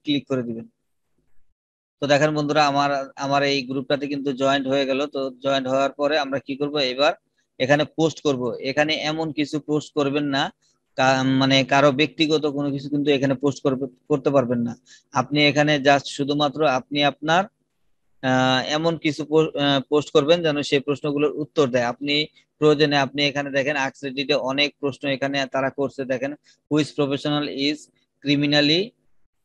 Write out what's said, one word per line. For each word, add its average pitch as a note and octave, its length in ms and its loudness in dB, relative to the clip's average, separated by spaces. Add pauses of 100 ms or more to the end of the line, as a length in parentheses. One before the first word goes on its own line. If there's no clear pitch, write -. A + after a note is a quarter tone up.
click C#3+ 240 -4
করে B2+ 160 -2
দিবেন। A#2 220 -10 (1300)
তো C#3+ 80 -2
দেখেন D3 280 4
বন্ধুরা, D3 300 2
আমার, C#3+ 240 2 (260)
আমার C#3 280 0
এই C#3 180 0
গ্রুপটাতে C3+ 460 -4
কিন্তু C#3 260 -4
joined C3+ 340 0
হয়ে C#3 180 0
গেল। C3+ 220 -2
তো D3 120 -8 (240)
joined C3+ 240 -2
হওয়ার C3+ 240 0
পরে C#3+ 280 -2
আমরা C3+ 200 -4
কি C#3 160 -8
করব, C#3+ 220 -4
এবার C#3 360 0 (460)
এখানে C#3+ 240 2 (140)
post D#3+ 240 0
করব। C3+ 200 0 (280)
এখানে D3+ 240 0
এমন D#3 380 -4
কিছু D3 280 -4
post D3 340 -4
করবেন C#3+ 300 0
না, C#3+ 300 -2 (440)
কা-, C3 260 2
মানে C3+ 400 4
কারো C#3 280 4
ব্যক্তিগত D3+ 540 0
কোনো C#3+ 260 -4
কিছু C#3 180 -6
কিন্তু D3 220 0
এখানে C#3 240 2
post C3+ 280 -2
করবে, C3+ 220 -2 (240)
করতে D3 200 0
পারবেন B2 300 2
না। A#2 140 -4 (380)
আপনি C#3+ 340 0
এখানে D3 340 2
just C#3 260 4
শুধুমাত্র D3 600 -2
আপনি C#3 360 -2
আপনার, D#3 400 2 (800)
আহ, C3 440 2
এমন D#3+ 300 -2
কিছু D3+ 280 -4
পো-, D#3 340 2
আহ, C#3+ 200 2 (100)
post D3 220 0
করবেন E3 320 4
যেন D3 180 0
সেই C#3 180 0
প্রশ্নগুলোর C#3+ 520 -2
উত্তর D3 360 0
দেয়। B2 160 0
আপনি C#3+ 440 -2 (320)
প্রয়োজনে D3+ 380 4
আপনি C3+ 260 0
এখানে C#3+ 280 -2
দেখেন C#3 240 0
Ask C3+ 300 -4
Reddit-এ C#3 300 -2
অনেক C3+ 340 0 (100)
প্রশ্ন C#3 280 -4
এখানে C#3 380 -2
তারা C3+ 240 -2
করছে। C3+ 360 -6
দেখেন, C3 260 -4 (420)
which D3 240 2
professional D3 480 -2 (220)
is D3+ 100 -2 (460)
criminally D3 580 2 (640)